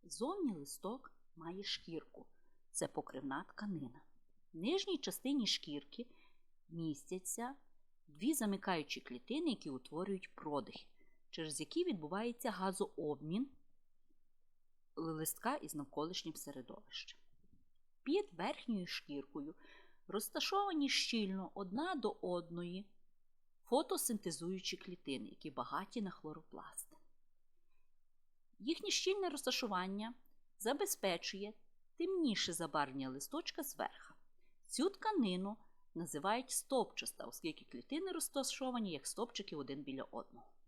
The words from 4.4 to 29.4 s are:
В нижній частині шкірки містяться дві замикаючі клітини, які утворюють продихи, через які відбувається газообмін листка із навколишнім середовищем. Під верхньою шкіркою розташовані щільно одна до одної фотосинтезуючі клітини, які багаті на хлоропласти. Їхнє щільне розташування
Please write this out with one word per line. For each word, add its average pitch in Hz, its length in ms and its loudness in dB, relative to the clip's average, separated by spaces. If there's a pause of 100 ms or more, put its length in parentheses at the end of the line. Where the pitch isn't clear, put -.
В 165 40 -10
нижній 330 400 2
частині 254 500 2
шкірки - 580 -2 (640)
містяться 185 840 -2 (520)
дві 165 260 4
замикаючі 190 680 2
клітини, 285 480 0
які 202 200 0
утворюють 180 680 -2
продихи, - 500 -2 (440)
через 156 300 -4
які 302 240 0
відбувається 220 680 0
газообмін 185 960 0 (1500)
листка 160 600 0
із - 200 -6
навколишнім 151 600 -2
середовищем. - 840 -10 (840)
Під 381 300 2
верхньою 190 540 0
шкіркою 208 680 -6 (520)
розташовані 311 840 2
щільно 190 640 2
одна 226 420 0
до 220 260 2
одної 175 640 -2 (880)
фотосинтезуючі 190 1040 2
клітини, 139 500 -6
які 143 240 -8
багаті 156 500 -2
на 196 80 0
хлоропласти. - 880 -10 (1600)
Їхнє 330 320 0
щільне 381 380 4
розташування 202 840 0 (460)